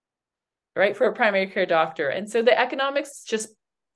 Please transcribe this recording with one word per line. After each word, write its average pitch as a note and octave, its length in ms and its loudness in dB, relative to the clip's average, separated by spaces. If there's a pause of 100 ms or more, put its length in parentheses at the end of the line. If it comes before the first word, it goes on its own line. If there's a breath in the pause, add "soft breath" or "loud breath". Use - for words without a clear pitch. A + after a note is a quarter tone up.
(760)
right? G3+ 220 2
For B3+ 100 2
a G3 80 0
primary G3 320 2
care F#3+ 200 -2
doctor. E3 420 0
And G3 220 -6
so A3+ 120 0
the A#3 160 4
economics C#4 640 -4
just, G#3+ 260 -6 (460)